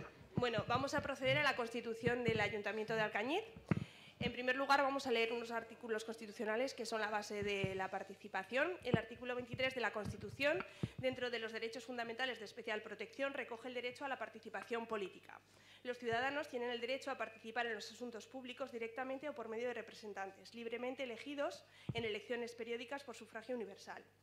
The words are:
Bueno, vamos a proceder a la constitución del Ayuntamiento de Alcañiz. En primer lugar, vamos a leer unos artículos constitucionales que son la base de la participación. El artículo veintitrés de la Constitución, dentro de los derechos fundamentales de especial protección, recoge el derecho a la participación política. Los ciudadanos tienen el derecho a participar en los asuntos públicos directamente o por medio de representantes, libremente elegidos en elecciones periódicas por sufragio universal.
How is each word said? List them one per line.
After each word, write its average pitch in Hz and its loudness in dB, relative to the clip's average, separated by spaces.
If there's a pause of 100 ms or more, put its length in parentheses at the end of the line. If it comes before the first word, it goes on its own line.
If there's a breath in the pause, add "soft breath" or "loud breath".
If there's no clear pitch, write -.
(340)
Bueno, 226 4
vamos 262 4
a - 4
proceder 269 4
a 302 6
la 269 6
constitución 240 2
del 226 6
Ayuntamiento 214 2
de 220 4
Alcañiz. 233 2 (760 loud breath)
En 240 0
primer 254 2
lugar, 277 6
vamos 269 4
a 269 2
leer 226 4
unos 233 -2
artículos 226 -2
constitucionales 226 0
que 220 -4
son 226 0
la 214 2
base 208 0
de 196 2
la 190 0
participación. 208 0
El 233 4
artículo 240 -2
veintitrés 247 0
de 247 0
la 214 2
Constitución, 247 2 (320 loud breath)
dentro 254 2
de 233 0
los 220 -2
derechos 226 -4
fundamentales 233 -2
de 214 -6
especial 214 -2
protección, 214 -2
recoge 240 -4
el 247 -4
derecho 247 -2
a 285 -2
la 262 0
participación 220 -4
política. 190 -4 (440 loud breath)
Los 247 -2
ciudadanos 262 2
tienen 240 0
el 240 0
derecho 262 0
a 254 -2
participar 226 -2
en 226 0
los 208 -8
asuntos 226 -8
públicos 254 -6
directamente 254 -4
o 277 -6
por 226 -6
medio 226 -2
de 240 -2
representantes, 196 -8
libremente 240 -2
elegidos 277 -2 (300 loud breath)
en 233 0
elecciones 226 -2
periódicas 240 -4
por 226 -10
sufragio 226 -6
universal. 190 -6 (200)